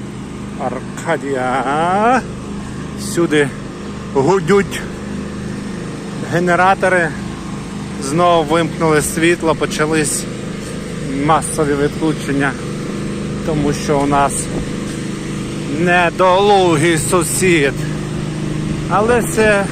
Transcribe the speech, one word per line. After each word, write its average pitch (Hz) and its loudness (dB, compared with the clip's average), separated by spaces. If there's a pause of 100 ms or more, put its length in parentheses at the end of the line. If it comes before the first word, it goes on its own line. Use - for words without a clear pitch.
(600)
Аркадія. 139 0 (760)
Всюди 151 2 (680)
гудють 180 4 (1500)
генератори. 180 4 (920)
Знову 165 4
вимкнули 156 2
світло, 160 2
почались 151 0 (1040)
масові 147 2
відключення, 143 0 (960)
тому 147 0
що 143 0
у 139 2
нас 139 4 (1500)
недолугий 175 4
сусід. 156 2 (1160)
Але 220 4
це 208 4